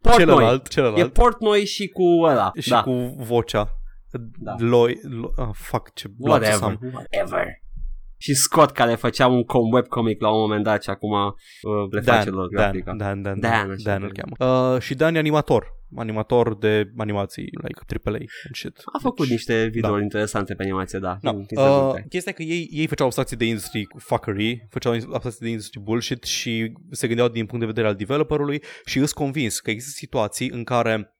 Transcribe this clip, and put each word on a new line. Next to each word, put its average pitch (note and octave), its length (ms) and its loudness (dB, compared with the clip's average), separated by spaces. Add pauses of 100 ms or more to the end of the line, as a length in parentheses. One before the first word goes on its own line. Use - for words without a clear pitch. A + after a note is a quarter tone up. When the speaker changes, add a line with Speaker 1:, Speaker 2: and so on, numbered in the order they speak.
Speaker 1:
Portnoy. A3+ 240 10
Speaker 2:
Celălalt, C3 420 6
celălalt. A#2+ 300 2
Speaker 1:
E C3+ 120 4
Portnoy A3 560 4
și G3 220 -6
cu - 160 -2 (200)
ăla. G#2+ 360 4
Speaker 2:
Și C3 100 -4
Speaker 1:
Da. A#2 140 4
Speaker 2:
cu B2 340 -2
vocea. A2+ 500 0 (720)
Speaker 1:
Da. A2 180 -8
Speaker 2:
Loi-, A#2+ 460 4
lo-, A#2+ 320 -8
ah, A#2+ 180 -2
fuck, - 400 -6
ce - 140 -14 (120)
lapsus B2+ 300 4
Speaker 1:
Whatever. G#2+ 200 2
Speaker 2:
am. G#2+ 100 -6 (140)
Speaker 1:
Whatever. - 520 -4 (720)
Și - 160 -2
Scott, C#3 380 6
care A#2 240 2
făcea B2+ 320 2
un B2+ 160 4
com-, A#2 300 2
webcomic A#2 480 2
la G#2+ 120 2
un A2 60 4
moment G#2+ 240 2
dat G#2 200 0
și - 60 -6
acum, G#2 220 -4
uh, G2+ 200 0 (600)
le G#2 80 -2
Speaker 2:
Dan, B2 180 4
Speaker 1:
face G#2 120 2
lor F#2+ 200 -4
Speaker 2:
Dan, G#2 140 0
Speaker 1:
grafica. F#2+ 300 -2
Speaker 2:
Dan, G2+ 280 -4
Dan, - 0 -
Speaker 1:
Dan, G2 180 -6
Speaker 2:
Dan, A2 300 0
Speaker 1:
așa G2 140 -8
Speaker 2:
Dan G2+ 160 0
Speaker 1:
că G2 60 -6
Speaker 2:
îl G#2 60 -8 (260)
cheamă. B2+ 360 2
Uh, B2+ 80 0
și - 140 -6
Dan D#3+ 200 2
e - 20 2
animator. D3+ 640 0 (140)
Animator A2 600 0
de G#2+ 400 2
animații, G2+ 460 -4 (200)
like, - 240 -10
triple - 240 -6
A G#2+ 40 -4
and - 400 -14
shit. - 220 -12 (160)
Speaker 1:
A - 80 -4
făcut B3 260 -2
Speaker 2:
Deci, - 20 -2
Speaker 1:
niște A2+ 420 0
videouri A2 260 0
Speaker 2:
da. G2+ 60 0
Speaker 1:
interesante G#2 500 -2
pe G2 100 -6
animație, F#2+ 360 -4
da. F#2 220 -4
Speaker 2:
Da. C3+ 100 -2
Speaker 1:
Mm, G#2 60 -6
Speaker 2:
Uh, G2 120 -10
Speaker 1:
interesante. C#3 600 2
Speaker 2:
chestia F3+ 260 -6
e D#3+ 100 -10
că D#3+ 60 -6
ei, E3+ 200 -4
ei D3+ 160 -2
făceau D3 180 0
abstracție B2+ 320 -2
de A#2 80 0
industry A2 420 -4 (100)
fuckery, A2+ 720 -2
făceau B2 240 -4
abstracție A#2+ 480 -6
de A#2 80 -6
industry A2 300 -8
bullshit A#2 440 -4
și A#2 500 -4 (180)
se C3 160 -4
gândeau A#2 200 2
din A2+ 180 -2
punct A#2 140 -8
de A2+ 120 -2
vedere A2 160 0
al G#2 80 0
developerului C#3+ 640 -2 (240)
și - 140 -4
îs D3 120 2
convins C#3 480 -4
că - 100 -8
există A#2+ 260 -6
situații B2 540 -4
în A#2+ 140 -8
care A2+ 440 0 (120)